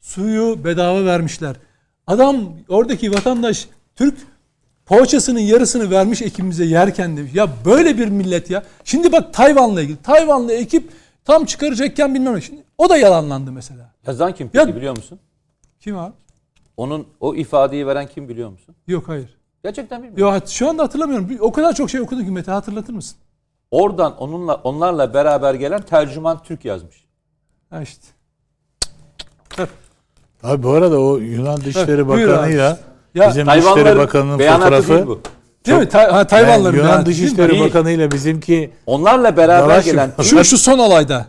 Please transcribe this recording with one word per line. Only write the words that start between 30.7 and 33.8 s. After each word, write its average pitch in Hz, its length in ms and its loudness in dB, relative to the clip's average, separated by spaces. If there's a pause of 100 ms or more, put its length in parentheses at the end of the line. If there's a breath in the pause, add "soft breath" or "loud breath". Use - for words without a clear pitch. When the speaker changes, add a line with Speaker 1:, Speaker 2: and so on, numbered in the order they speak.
Speaker 3:
arada 160 300 4
o 135 180 0
Yunan 117 380 -6
Dışişleri 143 340 -4
Speaker 1:
Evet, 143 160 0
buyur 202 220 2
abi. - 80 4
Speaker 3:
Bakanı'yla 151 420 0 (360)
Speaker 1:
Ya 196 140 6
Speaker 3:
bizim 147 180 0
Speaker 2:
Tayvanların 170 300 6
Speaker 3:
Dışişleri 214 220 6